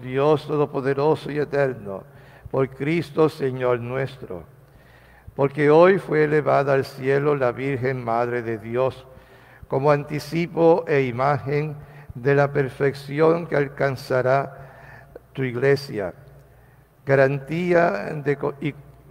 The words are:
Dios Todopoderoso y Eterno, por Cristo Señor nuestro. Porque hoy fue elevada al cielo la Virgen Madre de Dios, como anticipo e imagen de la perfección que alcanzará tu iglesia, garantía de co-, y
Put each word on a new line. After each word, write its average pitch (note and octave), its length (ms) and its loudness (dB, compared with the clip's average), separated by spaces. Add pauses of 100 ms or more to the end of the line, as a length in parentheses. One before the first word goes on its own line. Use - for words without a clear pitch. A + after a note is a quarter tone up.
Dios C#3+ 440 2
Todopoderoso C#3+ 840 0
y D3 100 -4
Eterno, B2+ 640 -2 (460)
por C3 200 0
Cristo D#3 580 0
Señor B2+ 520 -2
nuestro. A#2+ 640 -8 (920)
Porque C#3 320 2
hoy F3 300 8
fue D3+ 260 0
elevada C#3 480 2
al C3+ 140 2
cielo C#3 500 0
la B2+ 160 0
Virgen B2+ 500 -4
Madre A#2+ 380 0
de A2+ 160 -4
Dios, A#2 500 -4 (640)
como C#3 220 2
anticipo D#3 1000 2
e C#3+ 140 2
imagen C#3 720 -2 (380)
de B2+ 200 0
la C#3+ 160 4
perfección C#3+ 960 0
que D#3+ 100 -2
alcanzará C3+ 1500 -2 (240)
tu C3+ 80 -6
iglesia, B2 720 0 (880)
garantía D3+ 840 2 (340)
de C#3 140 0
co-, C#3+ 200 -4
y C#3+ 160 -6 (360)